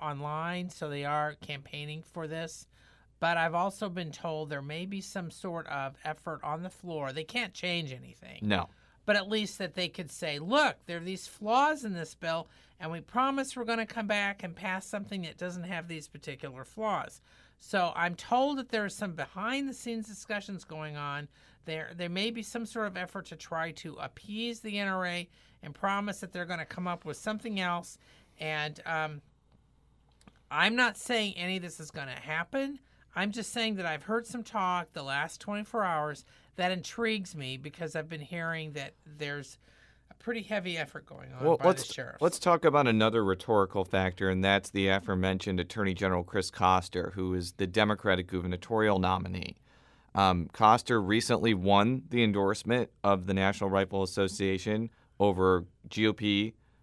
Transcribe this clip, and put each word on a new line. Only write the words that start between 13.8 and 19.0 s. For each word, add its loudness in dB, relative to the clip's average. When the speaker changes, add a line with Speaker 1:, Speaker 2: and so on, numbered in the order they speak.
Speaker 1:
come -6
back 0
and -8
pass -6
something -6
that -10
doesn't -6
have -8
these -10
particular -12
flaws." -4
So 0
I'm 0
told 2
that -8
there -2
are -2
some -6